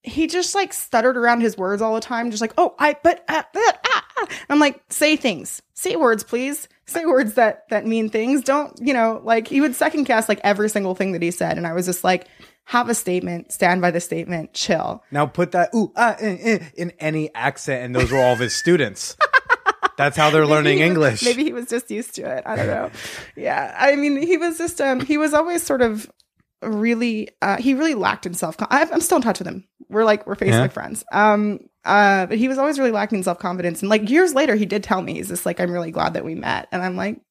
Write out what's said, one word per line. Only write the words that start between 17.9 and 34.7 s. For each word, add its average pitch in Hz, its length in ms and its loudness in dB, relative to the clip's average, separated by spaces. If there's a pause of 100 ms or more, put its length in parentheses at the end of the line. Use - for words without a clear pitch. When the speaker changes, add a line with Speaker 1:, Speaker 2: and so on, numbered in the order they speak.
Speaker 2:
those 123 180 2
were 135 80 2
all 123 140 6
of 117 60 -2
his 120 160 -2
students. 147 680 0
Speaker 1:
<laughs> 605 40 4 (720)
Speaker 2:
That's 143 180 2
how 151 140 6
they're 156 140 6
Speaker 1:
Maybe 151 100 4
Speaker 2:
learning 147 240 4
Speaker 1:
he 156 60 4
was, 170 80 4
Speaker 2:
English. 151 340 2
Speaker 1:
maybe 247 180 2
he 302 80 -2
was 240 160 -8
just 240 240 -6
used 214 240 -8
to - 60 -12
it. - 240 -6
I 214 100 -6
don't 107 120 -2
know. - 220 -4 (240)
Speaker 2:
<laughs> - 220 -16
Speaker 1:
Yeah. - 420 -4
I 277 200 4
mean, 285 240 0
he 339 160 2
was 330 200 -4
just, 330 220 -6
um, 269 220 0
he 294 160 0
was 302 160 0
always 339 280 2
sort 262 200 -2
of 220 280 -2 (520)
really, 226 680 -2 (140)
uh, 196 160 0
he 269 160 2
really 302 220 0
lacked - 300 -2
in 175 80 -8
self-con-, 175 380 -6
I'm, 320 220 2
I'm 330 80 2
still 339 160 2
in 262 60 4
touch 220 160 0
with 180 100 -8
him. - 180 -12 (220)
We're, 220 160 2
like, 214 200 2
we're 202 120 -6
Facebook - 140 2
Speaker 2:
Yeah. 120 180 6
Speaker 1:
friends. - 420 -10
Um, 208 480 2 (240)
uh, 196 440 4
but 226 100 -2
he 247 100 2
was 262 100 0
always 277 220 0
really 254 120 2
lacking 208 260 -2
in 185 80 -2
self-confidence. 175 560 -4
And, 196 80 -2
like, 214 200 2
years 320 240 4
later, 262 220 2
he 214 100 2
did 196 200 -4